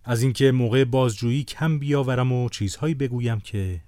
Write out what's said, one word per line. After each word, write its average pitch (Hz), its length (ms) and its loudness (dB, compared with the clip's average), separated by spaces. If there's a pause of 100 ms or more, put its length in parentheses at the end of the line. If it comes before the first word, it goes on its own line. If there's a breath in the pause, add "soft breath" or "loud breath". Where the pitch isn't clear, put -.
از 120 180 -2
اینکه 131 300 4
موقع 127 320 2
بازجویی 127 600 0
کم 156 360 -2
بیاورم 131 520 0
و 123 180 0
چیزهایی 147 440 -4
بگویم 120 460 -2
که 92 480 -6